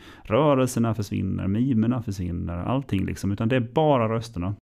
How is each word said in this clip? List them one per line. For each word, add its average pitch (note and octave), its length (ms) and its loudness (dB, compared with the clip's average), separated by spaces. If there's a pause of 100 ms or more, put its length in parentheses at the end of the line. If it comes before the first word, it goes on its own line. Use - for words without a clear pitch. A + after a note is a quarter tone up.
(240)
rörelserna B2+ 720 2
försvinner, F#2+ 540 -4
mimerna A2+ 540 2
försvinner, F2 560 -4
allting G2 480 -2
liksom, F#2+ 260 -4
utan A2 180 0
det C3 60 2
är A#2 180 0
bara C#3 360 4
rösterna. G#2 460 -4 (100)